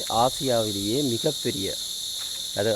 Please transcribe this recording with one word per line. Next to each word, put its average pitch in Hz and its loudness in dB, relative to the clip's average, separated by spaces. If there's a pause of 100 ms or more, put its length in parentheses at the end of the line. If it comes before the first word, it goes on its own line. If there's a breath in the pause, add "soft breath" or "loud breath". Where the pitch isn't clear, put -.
(220)
ஆசியாவிலேயே 113 2 (140)
மிகப்பெரிய, 117 0 (920 loud breath)
அது 107 2